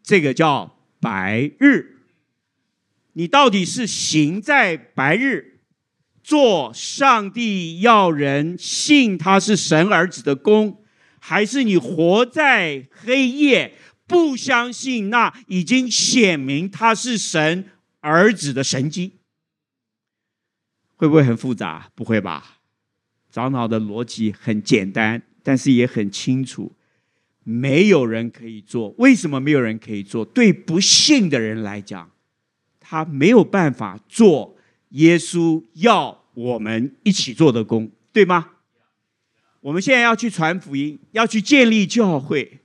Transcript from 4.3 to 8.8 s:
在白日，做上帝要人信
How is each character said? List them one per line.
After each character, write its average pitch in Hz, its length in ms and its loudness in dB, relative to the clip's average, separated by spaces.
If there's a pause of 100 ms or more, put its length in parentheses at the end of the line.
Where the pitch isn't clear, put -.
在 240 360 0
白 160 400 -2
日， 240 420 -6 (640)
做 208 500 2
上 226 600 0
帝 185 480 -6
要 214 280 4
人 147 480 -2
信 262 600 0